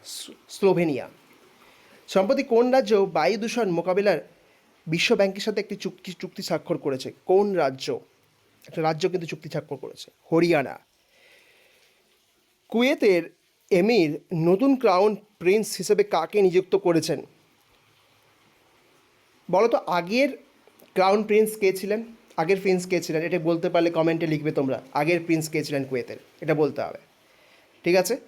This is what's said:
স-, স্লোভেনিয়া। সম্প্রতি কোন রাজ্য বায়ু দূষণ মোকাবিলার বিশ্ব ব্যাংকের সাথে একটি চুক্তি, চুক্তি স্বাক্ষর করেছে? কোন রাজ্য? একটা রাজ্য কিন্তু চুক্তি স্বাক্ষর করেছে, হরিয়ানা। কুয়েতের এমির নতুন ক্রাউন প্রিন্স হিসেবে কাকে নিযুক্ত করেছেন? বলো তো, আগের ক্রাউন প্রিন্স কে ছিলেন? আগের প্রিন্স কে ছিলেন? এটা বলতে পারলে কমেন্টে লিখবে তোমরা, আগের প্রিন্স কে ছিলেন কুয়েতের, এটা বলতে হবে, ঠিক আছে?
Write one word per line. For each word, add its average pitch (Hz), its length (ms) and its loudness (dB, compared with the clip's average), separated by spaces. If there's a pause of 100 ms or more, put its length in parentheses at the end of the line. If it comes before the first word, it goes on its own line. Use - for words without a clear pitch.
স-, - 260 -16 (180)
স্লোভেনিয়া। 165 600 0 (1000)
সম্প্রতি 220 340 0
কোন 247 280 2
রাজ্য 208 420 2
বায়ু 170 260 0
দূষণ 220 320 -2
মোকাবিলার 180 580 0 (580)
বিশ্ব 170 300 0
ব্যাংকের 196 240 0
সাথে 214 200 -4
একটি 202 160 -10
চুক্তি, - 360 -12
চুক্তি 180 300 -14
স্বাক্ষর 165 360 -4
করেছে? 131 340 -6 (140)
কোন 196 280 2
রাজ্য? 135 460 -2 (680)
একটা 165 140 -8
রাজ্য 160 260 0
কিন্তু 175 180 -4
চুক্তি 156 220 -12
স্বাক্ষর 147 280 -8
করেছে, - 340 -16 (220)
হরিয়ানা। 160 480 2 (1900)
কুয়েতের 226 540 2 (480)
এমির 185 500 2 (140)
নতুন 190 420 4
ক্রাউন 208 400 2 (220)
প্রিন্স 196 380 0
হিসেবে 196 260 0
কাকে 196 400 0
নিযুক্ত 185 340 2
করেছেন? 165 460 0 (2250)
বলো 202 180 4
তো, 254 80 2
আগের 180 520 0 (680)
ক্রাউন 196 280 4
প্রিন্স 214 340 2
কে 190 160 2
ছিলেন? 208 320 -4 (320)
আগের 180 240 0
প্রিন্স 185 260 0
কে 175 140 -2
ছিলেন? 160 220 -4
এটা 175 160 -2
বলতে 165 320 -2
পারলে 170 200 2
কমেন্টে 165 360 0
লিখবে 151 260 -2
তোমরা, 131 300 -2 (100)
আগের 160 320 0
প্রিন্স 160 240 -2
কে 156 160 -4
ছিলেন 143 200 -4
কুয়েতের, 123 320 -6 (240)
এটা 156 140 -2
বলতে 147 280 0
হবে, - 160 -10 (840)
ঠিক 175 120 2
আছে? 190 200 0 (120)